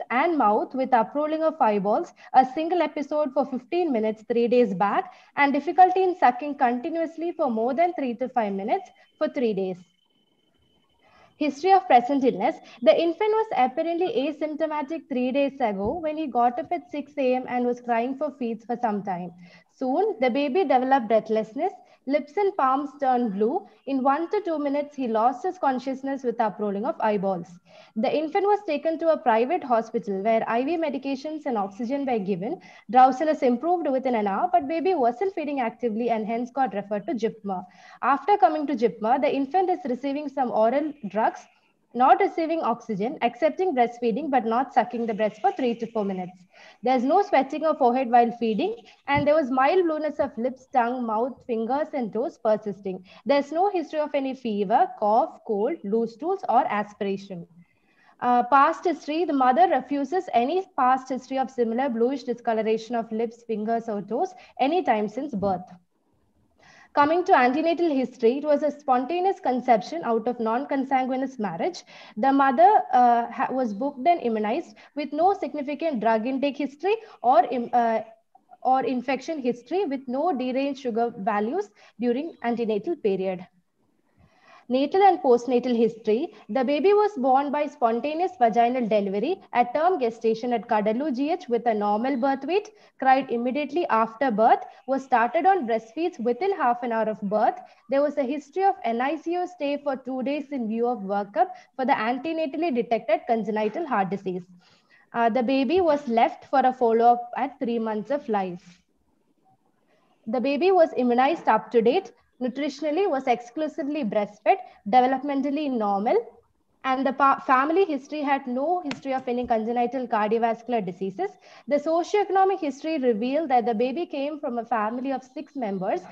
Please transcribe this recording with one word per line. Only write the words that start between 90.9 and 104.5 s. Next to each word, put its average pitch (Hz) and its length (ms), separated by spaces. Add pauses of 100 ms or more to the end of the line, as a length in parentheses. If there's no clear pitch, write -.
G 285 180
H 359 180
with 233 160
a 226 80
normal 214 420
birth 269 300
weight, 381 240 (280)
cried 262 320
immediately 277 600
after 226 420
birth, 226 320 (240)
was 269 160
started 240 420
on 370 220
breastfeeds 233 500
within 240 380
half 240 260
an 240 120
hour 220 160
of 208 140
birth. 214 360 (300)
There 277 120
was 294 160
a 285 60
history 294 400
of 381 120 (100)
N 233 160
I 294 160
C 330 160
U 359 140
stay 285 360
for 285 140
two 262 260
days 277 300
in 233 160
view 233 180
of 240 120
workup 202 500 (260)
for 262 100
the 254 140
antenatally 311 720
detected 233 540
congenital 214 580
heart 208 240
disease. 185 340 (720)